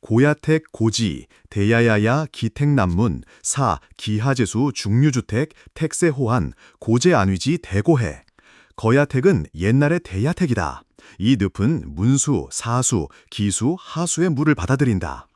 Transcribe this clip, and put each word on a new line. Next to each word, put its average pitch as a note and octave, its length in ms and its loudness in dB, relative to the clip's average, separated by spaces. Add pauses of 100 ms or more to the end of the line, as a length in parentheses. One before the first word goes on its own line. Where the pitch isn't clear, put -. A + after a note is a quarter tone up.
고야택 D3 720 2
고지, G#2 540 -2 (240)
대야야야 A2+ 800 2
기택남문, G#2+ 920 0 (200)
사 B2 380 -2 (160)
기하제수 A#2+ 760 -2
중류주택, B2 760 0 (240)
택세호한, B2+ 800 -2 (260)
고제안위지 A#2 840 2
대고해. G#2 640 0 (520)
거야택은 C3 720 2 (100)
옛날의 C#3 440 2
대야택이다. G#2+ 840 -4 (360)
이 A#2+ 180 2
늪은 G2 580 -2
문수, A#2 580 0
사수, A#2 560 -2 (220)
기수, G#2+ 500 -2
하수의 E3+ 500 -4
물을 D3+ 240 -2
받아들인다. F#2 800 -2